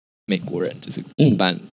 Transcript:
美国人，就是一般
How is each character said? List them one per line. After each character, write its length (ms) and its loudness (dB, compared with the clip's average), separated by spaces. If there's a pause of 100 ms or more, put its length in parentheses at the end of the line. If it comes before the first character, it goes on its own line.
(280)
美 100 0
国 240 -6
人， 200 -4
就 100 -12
是 120 -10 (140)
一 140 6
般 280 2 (180)